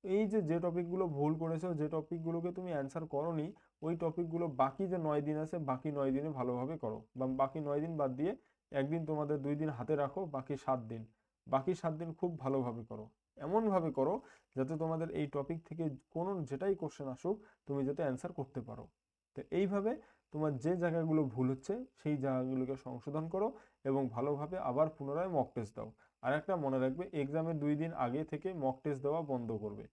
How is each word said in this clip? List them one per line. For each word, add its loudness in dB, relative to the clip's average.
এই 4
যে, 4
যে 6
টপিকগুলো 0
ভুল 4
করেছো, 0
যে 2
টপিকগুলোকে -2
তুমি -4
অ্যান্সার -2
করোনি, 0
ওই 2
টপিকগুলো 0
বাকি 2
যে 0
নয় 2
দিন 0
আছে, -6
বাকি -2
নয় 2
দিনে 0
ভালোভাবে 0
করো, -4
বা 0
বাকি 2
নয় 2
দিন -4
বাদ 2
দিয়ে 0
একদিন 0
তোমাদের 0
দুই 2
দিন 0
হাতে 0
রাখো, -2
বাকি -4
সাত 2
দিন, -6
বাকি 2
সাত 0
দিন -4
খুব 2
ভালোভাবে 0
করো, -10
এমনভাবে 4
করো 4
যাতে 0
তোমাদের 0
এই 2
টপিক -2
থেকে -4
কোনো 0
যেটাই 2
কোশ্চেন -4
আসুক, 0
তুমি 0
যাতে 0
অ্যান্সার -2
করতে -6
পারো। -12
তো -8
এইভাবে 2
তোমার 2
যে 4
জায়গাগুলো 4
ভুল 2
হচ্ছে, -4
সেই 0
জায়গাগুলোকে 0
সংশোধন -6
করো 2
এবং 4
ভালোভাবে -2
আবার 4
পুনরায় -2
মক 2
টেস্ট -6
দাও। -8
আর 2
একটা 0
মনে 2
রাখবে, 0
এক্সামের 0
দুই 4
দিন -2
আগে 0
থেকে -4
মক 2
টেস্ট 0
দেওয়া 2
বন্ধ -2
করবে -6